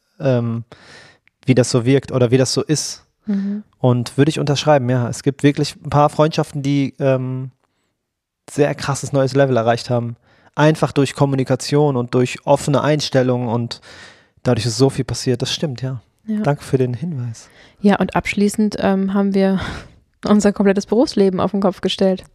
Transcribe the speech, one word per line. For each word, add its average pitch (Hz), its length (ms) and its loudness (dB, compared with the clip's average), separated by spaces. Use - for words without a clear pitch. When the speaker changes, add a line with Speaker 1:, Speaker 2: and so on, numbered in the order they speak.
Speaker 1:
ähm, 117 440 0
wie 131 80 4
das 123 160 2
so 117 160 0
wirkt 135 260 2
oder 123 200 2
wie 127 80 6
das 127 140 0
so 135 100 -2
ist. - 400 -4
Speaker 2:
Mhm. 202 340 -4
Speaker 1:
Und 123 400 0
würde 139 120 4
ich 143 100 -2
unterschreiben, 143 500 2
ja. 123 200 0
Es - 120 -8
gibt - 220 -2
wirklich 147 320 0
ein 139 60 -8
paar 147 180 4
Freundschaften, 151 540 -2
die, 139 340 -2
ähm, 131 540 -2
sehr 147 240 0
krasses 139 400 -6
neues 135 220 0
Level 135 220 2
erreicht 117 340 0
haben. 120 240 -2
Einfach 151 360 2
durch 139 220 0
Kommunikation 139 840 0
und 120 180 -4
durch 127 300 0
offene 139 360 2
Einstellungen 127 680 0
und 117 320 -4
dadurch 117 240 0
ist 113 120 -4
so 131 120 6
viel 127 160 -4
passiert. 123 380 -4
Das - 100 -4
stimmt, 135 300 -6
ja. 131 180 -6
Speaker 2:
Ja. 214 160 -4
Speaker 1:
Danke 147 220 0
für - 160 0
den 123 160 -2
Hinweis. 123 520 -8
Speaker 2:
Ja, 202 200 4
und - 160 -2
abschließend, 208 640 -2
ähm, 196 340 0
haben 202 220 0
wir 190 300 2
<laughs> - 40 -6
unser 202 260 4
komplettes 196 320 0
Berufsleben 196 540 2
auf 190 100 0
den 196 120 -4
Kopf 190 200 -2
gestellt. 185 420 0